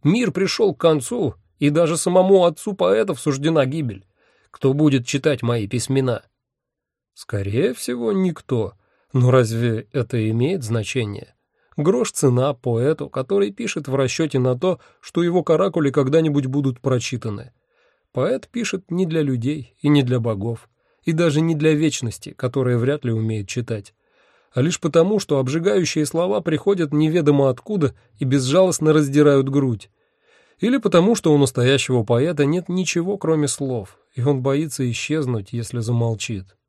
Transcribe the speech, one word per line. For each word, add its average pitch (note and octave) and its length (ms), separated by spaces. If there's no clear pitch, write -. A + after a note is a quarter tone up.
Мир G3 280
пришёл G3 420
к - 60
концу, D#3+ 560
и D3 100
даже D#3+ 280
самому F#3 480
отцу F3 280
поэтов F#3+ 460
суждена C#3+ 460
гибель. B2+ 400
Кто C3+ 240
будет C#3 320
читать C#3+ 380
мои A#2 240
письмена?" B2+ 560
Скорее A2 600
всего, A#3+ 380
никто. D#3+ 640
Но B2 180
разве A#2 600
это A#2 380
имеет C3 340
значение? A2 720
Грош G3 340
цена C3 420
поэту, C3 560
который G3 420
пишет G3 360
в C3 80
расчёте C3+ 440
на B2+ 180
то, F3 220
что - 220
его F3 200
каракули E3 480
когда-нибудь C#3+ 560
будут C3+ 340
прочитаны. A#2+ 680
Поэт E3 380
пишет G3+ 400
не F3+ 160
для D#3+ 160
людей C3+ 600
и D3 80
не C#3+ 140
для B2 160
богов, A2+ 500
и E3 80
даже D#3 300
не E3 140
для D#3 180
вечности, D3 580
которая B2 460
вряд C3+ 280
ли A#2+ 60
умеет A2 360
читать, A#2+ 460
а B2+ 80
лишь E3 180
потому, E3+ 400
что C#3+ 200
обжигающие D#3+ 680
слова F#3 360
приходят D#3+ 520
неведомо D3+ 560
откуда D#3 440
и B2 80
безжалостно D#3 680
раздирают C#3+ 560
грудь, C3+ 400
или B3 180
потому, F#3+ 380
что D#3+ 180
у D3 40
настоящего C3 680
поэта C#3+ 420
нет F3 220
ничего, F3+ 500
кроме D#3+ 300
слов, B2 500
и B2+ 80
он C3+ 200
боится C#3 480
исчезнуть, B2 640
если A#2 260
замолчит. A2+ 760